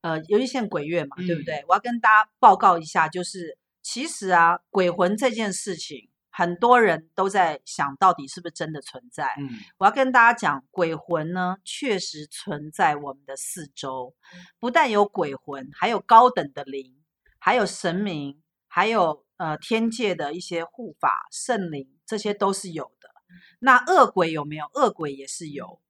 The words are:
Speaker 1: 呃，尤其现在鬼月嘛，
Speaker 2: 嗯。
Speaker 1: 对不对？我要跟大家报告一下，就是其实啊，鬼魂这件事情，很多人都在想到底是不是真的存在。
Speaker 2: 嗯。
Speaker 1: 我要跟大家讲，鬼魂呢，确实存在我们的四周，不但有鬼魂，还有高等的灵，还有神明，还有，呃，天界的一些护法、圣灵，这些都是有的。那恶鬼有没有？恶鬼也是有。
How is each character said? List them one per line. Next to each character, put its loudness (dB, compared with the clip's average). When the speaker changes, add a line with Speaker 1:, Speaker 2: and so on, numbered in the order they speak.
Speaker 1:
呃， -4
尤 4
其 2
现 -4
在 -4
鬼 -4
月 -2
嘛， -14
Speaker 2:
嗯。 -6
Speaker 1:
对 0
不 -8
对？ -8
我 -10
要 -6
跟 -6
大 4
家 -4
报 8
告 4
一 -8
下， 0
就 -8
是 -12
其 -8
实 -6
啊， 4
鬼 2
魂 0
这 0
件 -4
事 -8
情， -16
很 -2
多 6
人 2
都 0
在 0
想 -6
到 6
底 -10
是 -14
不 -10
是 -10
真 -8
的 -10
存 -18
在。 -6
Speaker 2:
嗯。 -8
Speaker 1:
我 2
要 8
跟 0
大 8
家 -2
讲， -2
鬼 0
魂 -4
呢， -2
确 -4
实 -10
存 -10
在 0
我 -10
们 -18
的 -12
四 -12
周， -10
不 -6
但 2
有 4
鬼 -4
魂， -12
还 -2
有 0
高 8
等 -6
的 -10
灵， -12
还 2
有 2
神 -4
明， -6
还 0
有， 0
呃， -4
天 -2
界 -2
的 -6
一 -8
些 -6
护 -16
法、 0
圣 -4
灵， -10
这 -6
些 -4
都 0
是 -8
有 -10
的。 -20
那 4
恶 6
鬼 0
有 -4
没 -10
有？ -10
恶 2
鬼 -8
也 -14
是 -12
有。 -14